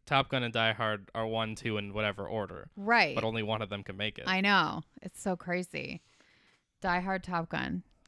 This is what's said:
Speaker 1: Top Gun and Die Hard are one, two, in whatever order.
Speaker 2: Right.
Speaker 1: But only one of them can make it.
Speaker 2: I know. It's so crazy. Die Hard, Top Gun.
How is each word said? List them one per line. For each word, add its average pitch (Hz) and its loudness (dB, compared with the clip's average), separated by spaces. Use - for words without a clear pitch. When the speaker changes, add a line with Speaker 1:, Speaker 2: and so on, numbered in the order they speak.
Speaker 1:
Top 139 4
Gun 131 0
and 117 0
Die 113 4
Hard 107 -2
are 113 -2
one, 110 0
two, 107 -2
in 101 -6
whatever 104 0
order. 95 -4
Speaker 2:
Right. 202 4
Speaker 1:
But 117 0
only 113 0
one 110 0
of 104 -4
them 101 -6
can 95 -10
make 104 -4
it. - -10
Speaker 2:
I 190 2
know. 190 4
It's - -12
so 185 0
crazy. 175 -6
Die 180 2
Hard, 185 -2
Top 170 -2
Gun. 175 -4